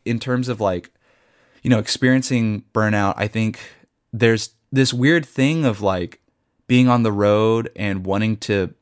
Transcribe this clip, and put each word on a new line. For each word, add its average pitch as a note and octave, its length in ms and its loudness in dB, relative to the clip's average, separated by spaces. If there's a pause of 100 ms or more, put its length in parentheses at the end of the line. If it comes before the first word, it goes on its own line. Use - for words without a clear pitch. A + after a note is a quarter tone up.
in A#2 140 -4
terms B2+ 300 -4
of, A2 120 -6
like, F#2 280 -2 (720)
you B2+ 60 0
know, A#2 100 4
experiencing A#2+ 840 0 (100)
burnout, G#2 440 0
I G#2 100 -2
think A2 320 -4 (520)
there's A2+ 400 0 (200)
this C3 220 2
weird D3 320 2
thing D3 400 0
of, G#2 160 -2
like, F#2 380 -4 (480)
being B2+ 200 4
on A#2+ 160 2
the A2 80 2
road G#2+ 640 2
and G2 300 -6
wanting G#2 320 -2
to G2 440 -2